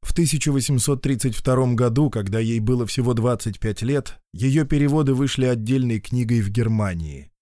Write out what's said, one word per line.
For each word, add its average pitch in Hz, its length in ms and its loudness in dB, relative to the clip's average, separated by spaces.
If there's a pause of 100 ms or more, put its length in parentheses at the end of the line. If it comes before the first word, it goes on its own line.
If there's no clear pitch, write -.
В - 120 -4
тысяча 151 380 0
восемьсот 139 500 0
тридцать 127 340 -2
втором 127 400 2
году, 123 340 2
когда 104 300 -2
ей 113 200 0
было 117 260 2
всего 123 280 0
двадцать 113 460 -2
пять 107 220 -4
лет, 135 400 -4 (120)
её 135 320 2
переводы 143 480 2
вышли 131 320 0
отдельной 120 540 0
книгой 120 420 0
в 101 80 0
Германии. 101 840 -2 (100)